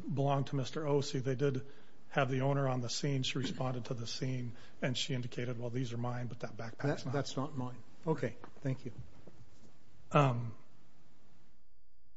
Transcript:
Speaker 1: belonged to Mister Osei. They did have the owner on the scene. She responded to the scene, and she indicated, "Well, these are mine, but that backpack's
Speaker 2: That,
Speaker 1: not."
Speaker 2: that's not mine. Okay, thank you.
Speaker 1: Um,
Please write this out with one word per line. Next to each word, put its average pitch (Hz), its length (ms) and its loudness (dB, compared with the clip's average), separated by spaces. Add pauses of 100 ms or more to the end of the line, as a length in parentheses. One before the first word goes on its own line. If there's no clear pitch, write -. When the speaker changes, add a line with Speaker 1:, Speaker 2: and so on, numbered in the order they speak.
(140)
Speaker 1:
belonged 139 340 4
to - 80 -2
Mister 139 280 0
Osei. 143 400 2
They 131 120 2
did 131 260 2 (480)
have 135 200 4
the 131 120 2
owner 139 260 4
on 127 140 2
the 117 80 -2
scene. 139 340 2
She - 140 0
responded 127 480 0
to - 80 -2
the 117 140 -2
scene, 127 440 -2 (300)
and 127 160 2
she - 160 0
indicated, 123 460 -2
"Well, 120 100 -2
these 117 240 0
are 117 40 -2
mine, 120 300 0
but 113 140 -4
that - 160 -4
backpack's 120 460 0
Speaker 2:
That, - 20 -4
Speaker 1:
not." 127 80 0
Speaker 2:
that's 139 240 0
not 143 200 0
mine. 127 200 -2 (280)
Okay, 147 300 2 (280)
thank 131 220 0
you. 117 60 -2 (1200)
Speaker 1:
Um, 120 400 6 (1700)